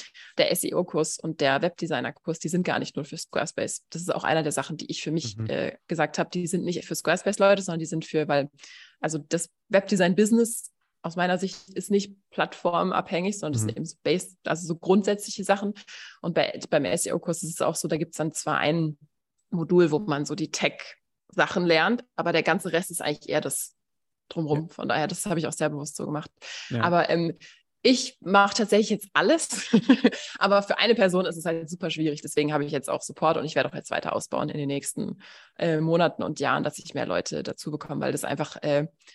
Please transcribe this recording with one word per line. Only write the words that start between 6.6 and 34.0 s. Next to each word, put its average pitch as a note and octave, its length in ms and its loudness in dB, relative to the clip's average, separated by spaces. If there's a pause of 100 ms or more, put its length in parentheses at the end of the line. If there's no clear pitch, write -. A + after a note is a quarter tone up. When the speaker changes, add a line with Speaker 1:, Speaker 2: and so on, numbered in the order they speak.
Speaker 1:
nicht E3+ 200 -4
für D#3+ 100 -6
Squarespace-Leute, G3 640 2
sondern E3+ 200 -4
die D#3+ 40 -4
sind D#3+ 180 -4
für, D3+ 240 -2
weil, C#3+ 220 2 (500)
also D3+ 200 -2
das E3 320 -4 (160)
Webdesign-Business G#3 1040 4 (300)
aus E3+ 140 -8
meiner F3+ 220 2
Sicht F#3 320 -6
ist F3+ 220 -8
nicht G3+ 220 2 (160)
plattformabhängig, F3 1080 0
sondern D3+ 140 -4
das A#2 80 0
Speaker 2:
Mhm. G#2+ 60 -2
Speaker 1:
sind A2+ 100 -4
eben D#3 80 -6
so - 180 -14
based, E3 420 0
also E3 220 -2
so E3 80 -4
grundsätzliche G3+ 720 2
Sachen. G3+ 280 0 (480)
Und E3+ 140 -4
bei, - 240 0 (100)
beim D3 160 2
S-E-O-Kurs E3+ 580 -2
ist D#3+ 100 -8
es - 80 -10
auch D#3+ 140 2
so, - 120 -4
da D#3+ 100 0
gibt's E3 200 -6
dann D#3 160 -2
zwar - 240 -2
ein D#3 400 0 (520)
Modul, E3+ 420 4
wo D3 80 2
man C#3+ 260 -2
so D3 100 -6
die D#3 160 -6
Tech-Sachen - 1120 -2
lernt, E3+ 380 4 (140)
aber E3+ 160 0
der D#3+ 100 4
ganze E3+ 300 0
Rest F3 180 -2
ist E3+ 100 -8
eigentlich - 280 -4
eher D3+ 120 0
das - 340 -8 (520)
Drumrum. D3+ 400 -2
Speaker 2:
Ja. - 60 -
Speaker 1:
Von - 160 -6
daher, D3+ 180 0
das - 180 -6
habe E3+ 140 -2
ich D#3 80 -2
auch - 60 -6
sehr D3+ 160 -2
bewusst D3 260 -8
so - 100 -8
gemacht. D3+ 240 -6 (400)
Speaker 2:
Ja. A#2 120 -2
Speaker 1:
Aber, F3 280 4
ähm, E3 280 0 (440)
ich - 380 2
mache G3+ 360 4
tatsächlich G#3 340 2
jetzt G#3 240 -2
alles, A#3 580 2
<laughs> - 680 4
aber G3+ 260 6
für - 160 -2
eine A3+ 160 4
Person F#3 300 4
ist E3 120 -4
es D#3+ 80 -8
halt E3 240 -2
super F3 200 -6
schwierig. D#3 320 -2
Deswegen D3+ 300 0
habe D3 140 0
ich D3 80 -4
jetzt C#3 160 -4
auch C3+ 120 -2
Support E3 360 0
und D3+ 80 -2
ich D#3 100 -8
werde C3+ 140 2
auch - 40 -10
jetzt - 160 -10
weiter - 240 -2